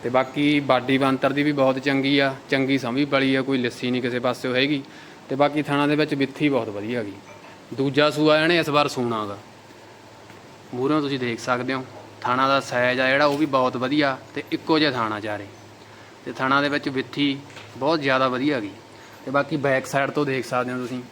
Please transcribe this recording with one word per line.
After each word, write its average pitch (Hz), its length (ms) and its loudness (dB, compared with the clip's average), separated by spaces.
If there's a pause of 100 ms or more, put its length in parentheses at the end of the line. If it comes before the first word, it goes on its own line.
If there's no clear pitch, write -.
ਤੇ 123 60 -2
ਬਾਕੀ 147 500 2
ਬਾਡੀ 131 380 2
ਬੰਤਰ 135 360 2
ਦੀ 143 100 0
ਵੀ 151 80 2
ਬਹੁਤ 131 280 2
ਚੰਗੀ 139 400 2
ਆ, 135 160 0 (140)
ਚੰਗੀ 135 280 2
ਸਮੀ 131 280 -2
ਪਲੀ 135 300 2
ਆ, 135 60 2
ਕੋਈ 135 160 0
ਲੱਸੀ 123 340 -2
ਨਹੀਂ 127 100 -2
ਕਿਸੇ 123 180 -4
ਪਾਸਿਓਂ 123 360 -2
ਹੈਗੀ। 139 260 0 (480)
ਤੇ 135 60 -2
ਬਾਕੀ 143 260 2
ਥਣਾ 143 260 0
ਦੇ 147 80 2
ਵਿੱਚ 151 200 0
ਵਿੱਥੀ 139 340 0
ਬਹੁਤ 117 200 0
ਵਧੀਆ 107 300 -6
ਹੈਗੀ। 101 140 -8 (600)
ਦੂਜਾ 139 360 2
ਸੂਆ 151 300 4
ਇਹਨੇ 170 180 4
ਇਸ 151 120 0
ਵਾਰ 147 180 4
ਸੂਣਾ 117 380 -2
ਗਾ। 101 120 -10 (1400)
ਮੂਹਰੋਂ 143 280 0
ਤੁਸੀਂ 139 180 -2
ਦੇਖ 117 200 -4
ਸਕਦੇ 127 340 -2
ਹੋ, 131 120 -4 (360)
ਥਾਣਾ 127 260 2
ਦਾ 139 120 4
ਸਾਈਜ਼ 127 400 0
ਆ 131 100 4
ਜਿਹੜਾ, 139 160 4
ਉਹ 143 120 2
ਵੀ 156 80 2
ਬਹੁਤ 131 320 2
ਵਧੀਆ 135 400 0 (180)
ਤੇ 139 160 -6
ਇੱਕੋ 160 280 0
ਜਿਹਾ 151 120 4
ਥਾਣਾ 110 280 -2
ਚਾਰੇ। 104 260 -6 (800)
ਤੇ 131 60 -8
ਥਾਣਾ 131 300 0
ਦੇ 143 80 0
ਵਿੱਚ 143 200 -2
ਵਿੱਥੀ 139 480 -2 (400)
ਬਹੁਤ 147 240 2
ਜ਼ਿਆਦਾ 131 260 4
ਵਧੀਆ 131 280 0
ਹੈਗੀ। 104 160 -4 (540)
ਤੇ 131 60 -8
ਬਾਕੀ 143 260 0
ਬੈਕ 131 280 0
ਸਾਈਡ 139 260 0
ਤੋਂ 147 140 0
ਦੇਖ 131 200 -4
ਸਕਦੇ 127 280 -2
ਹੋ 127 40 -6
ਤੁਸੀਂ 127 240 -8 (100)